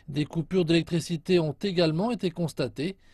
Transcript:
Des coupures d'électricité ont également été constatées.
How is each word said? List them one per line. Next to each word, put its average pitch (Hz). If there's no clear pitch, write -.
Des 147
coupures 165
d'électricité 165
ont 151
également 175
été 196
constatées. 156